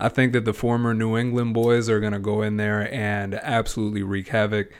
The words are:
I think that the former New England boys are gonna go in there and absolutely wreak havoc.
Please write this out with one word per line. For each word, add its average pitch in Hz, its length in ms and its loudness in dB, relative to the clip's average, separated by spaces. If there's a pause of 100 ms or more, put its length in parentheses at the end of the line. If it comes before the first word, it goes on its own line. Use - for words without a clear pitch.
I 113 80 0
think 127 240 2
that 120 120 2
the 107 100 0
former 117 400 0
New 110 240 0
England 120 360 0
boys 117 360 2
are 107 100 4
gonna 104 200 -2
go 104 220 0
in 107 140 0
there 104 360 0
and 104 420 -2
absolutely 110 680 -2
wreak 98 260 -4
havoc. 107 520 0